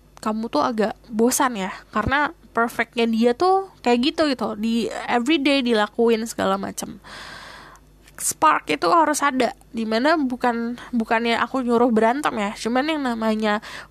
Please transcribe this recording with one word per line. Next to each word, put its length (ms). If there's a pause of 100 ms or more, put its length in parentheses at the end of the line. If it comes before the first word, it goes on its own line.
(200)
kamu 320
tuh 120
agak 300 (140)
bosan 480
ya, 160 (240)
karena 400 (160)
perfectnya 560
dia 240
tuh 480
kayak 340
gitu 140
gitu, 320
di 320 (160)
everyday 560
dilakuin 640
segala 320
macem. 400 (1200)
Spark 480
itu 240
harus 320
ada, 320 (160)
dimana 480
bukan, 560 (160)
bukannya 480
aku 240
nyuruh 240
berantem 480
ya, 160 (160)
cuman 240
yang 160
namanya 560 (280)